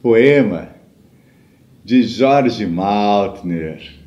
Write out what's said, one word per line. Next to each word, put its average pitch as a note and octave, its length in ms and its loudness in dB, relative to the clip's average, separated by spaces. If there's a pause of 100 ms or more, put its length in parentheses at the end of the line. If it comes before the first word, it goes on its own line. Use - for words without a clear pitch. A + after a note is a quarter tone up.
poema A#2+ 680 2 (1120)
de B2 180 2
Jorge B2 600 0
Maltner. F#2+ 1400 -4